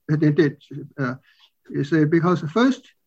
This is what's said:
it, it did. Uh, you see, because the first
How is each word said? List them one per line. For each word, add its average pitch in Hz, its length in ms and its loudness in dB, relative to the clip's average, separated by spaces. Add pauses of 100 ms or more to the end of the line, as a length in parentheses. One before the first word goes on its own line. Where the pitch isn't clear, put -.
it, 156 160 -2
it 151 120 2
did. 147 220 0 (400)
Uh, 127 180 -6 (540)
you 143 140 -4
see, 156 220 2
because 165 360 2
the 156 80 -8
first 254 380 0 (200)